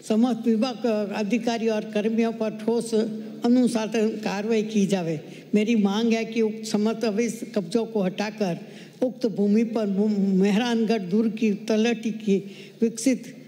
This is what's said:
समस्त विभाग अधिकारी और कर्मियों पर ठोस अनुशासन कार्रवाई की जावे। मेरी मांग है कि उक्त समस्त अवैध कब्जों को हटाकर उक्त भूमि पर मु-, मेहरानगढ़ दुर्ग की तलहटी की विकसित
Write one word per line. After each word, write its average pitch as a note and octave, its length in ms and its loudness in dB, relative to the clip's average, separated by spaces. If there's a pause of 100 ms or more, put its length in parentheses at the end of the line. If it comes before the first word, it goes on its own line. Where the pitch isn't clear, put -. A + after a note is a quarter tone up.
समस्त A3+ 380 2
विभाग A#3 400 0 (300)
अधिकारी A3 520 -2
और G#3+ 120 0
कर्मियों A3 520 0
पर A3 180 -4
ठोस A3+ 440 -2
अनुशासन A3+ 1120 2
कार्रवाई G#3+ 540 -2
की G#3 240 2
जावे। E3 340 0 (340)
मेरी G#3+ 220 4
मांग G#3+ 360 2
है A3+ 120 0
कि A3+ 180 -2
उक्त G#3+ 220 -2
समस्त A3 400 0
अवैध G#3+ 500 -2
कब्जों G#3 320 -2
को G#3+ 160 -2
हटाकर G3+ 560 -2 (440)
उक्त B3+ 240 -2
भूमि G3+ 380 4
पर A3 220 -2
मु-, G3+ 320 0
मेहरानगढ़ G#3 800 2
दुर्ग G#3 340 0
की A3 200 0
तलहटी A3+ 580 0
की - 440 -2 (280)
विकसित A#3 540 -2 (120)